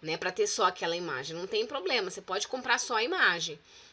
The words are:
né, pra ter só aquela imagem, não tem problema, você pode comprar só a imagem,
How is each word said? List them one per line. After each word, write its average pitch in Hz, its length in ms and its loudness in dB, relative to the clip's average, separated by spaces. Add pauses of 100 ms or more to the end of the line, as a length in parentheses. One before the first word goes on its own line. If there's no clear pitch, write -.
né, 160 140 -4
pra 180 120 -2
ter 208 160 2
só 208 200 4
aquela 180 280 2
imagem, 160 400 -4
não 175 120 -6
tem 214 200 0
problema, 269 440 0
você - 100 -10
pode 196 260 -4
comprar 247 320 0
só 240 180 0
a 214 60 4
imagem, 180 560 2 (340)